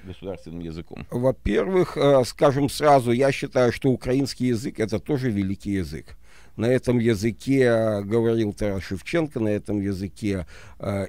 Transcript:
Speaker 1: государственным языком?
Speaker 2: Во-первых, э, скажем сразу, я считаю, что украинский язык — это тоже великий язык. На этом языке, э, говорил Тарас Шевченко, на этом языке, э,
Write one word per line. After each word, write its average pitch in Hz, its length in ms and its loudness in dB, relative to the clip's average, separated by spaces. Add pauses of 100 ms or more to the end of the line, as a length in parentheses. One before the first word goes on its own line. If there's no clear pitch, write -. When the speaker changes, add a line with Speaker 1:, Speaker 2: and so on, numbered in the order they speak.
Speaker 1:
государственным 90 560 -12
языком? 82 500 -12
Speaker 2:
Во-первых, 185 880 0
э, 139 300 6
скажем 143 420 2
сразу, 143 440 4
я 135 200 4
считаю, 127 400 2
что - 180 0
украинский 127 580 0
язык — 113 320 -4
это 107 180 -2
тоже 131 320 -2
великий 101 420 -2
язык. 78 440 -6 (400)
На 107 100 -2
этом 123 320 2
языке, 117 680 2
э, 113 380 2
говорил 113 500 0
Тарас 98 320 -4
Шевченко, 143 560 -4
на 110 80 0
этом 104 320 -2
языке, 98 680 -4 (320)
э, 98 300 -4